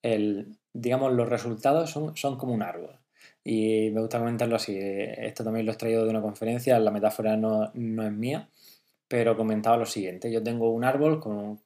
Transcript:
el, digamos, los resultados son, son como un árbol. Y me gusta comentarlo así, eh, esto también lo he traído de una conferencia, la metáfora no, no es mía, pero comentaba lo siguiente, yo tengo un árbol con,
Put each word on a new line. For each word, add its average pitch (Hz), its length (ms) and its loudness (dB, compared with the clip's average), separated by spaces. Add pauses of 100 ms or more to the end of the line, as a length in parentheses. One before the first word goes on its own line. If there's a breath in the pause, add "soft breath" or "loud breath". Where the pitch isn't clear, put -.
el, 104 540 0 (160)
digamos, 127 400 0
los 120 160 2
resultados 120 600 0
son, 156 240 -6
son 135 220 -2
como 131 160 -4
un 110 100 0
árbol. 85 360 -10 (440 soft breath)
Y 110 480 2
me 110 100 0
gusta 113 180 -2
comentarlo 117 360 0
así, 107 220 -4
eh, 101 500 -6
esto 110 160 -8
también 110 220 -2
lo 110 60 0
he 110 40 -4
traído 113 280 0
de 110 60 2
una 110 120 0
conferencia, 117 580 2
la 110 120 4
metáfora 107 460 2
no, 110 360 0
no 113 300 -4
es 107 80 -2
mía, 117 380 -4 (580 soft breath)
pero 117 280 2
comentaba 110 420 2
lo 117 80 0
siguiente, 95 460 -6
yo 113 120 0
tengo 117 280 0
un 117 120 0
árbol 147 360 4
con, 107 460 -8